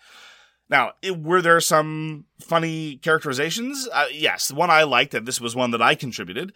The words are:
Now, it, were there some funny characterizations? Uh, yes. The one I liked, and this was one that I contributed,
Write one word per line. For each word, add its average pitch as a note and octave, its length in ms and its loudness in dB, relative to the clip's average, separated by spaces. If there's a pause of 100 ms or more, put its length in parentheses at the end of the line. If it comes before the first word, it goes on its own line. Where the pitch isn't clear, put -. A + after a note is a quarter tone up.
(680)
Now, C3 320 2
it, F3+ 200 -4
were F3 200 2
there E3+ 180 6
some D#3 680 0 (140)
funny D#3+ 580 -4
characterizations? E3 920 -2
Uh, C#3+ 200 2
yes. C#3+ 360 -2
The C3+ 80 -8
one E3+ 160 2
I D#3 120 8
liked, C#3 300 2
and A2+ 140 -6
this B2 140 -6
was A#2 140 -6
one B2 160 0
that A2+ 100 0
I C3 120 6
contributed, A#2 640 -8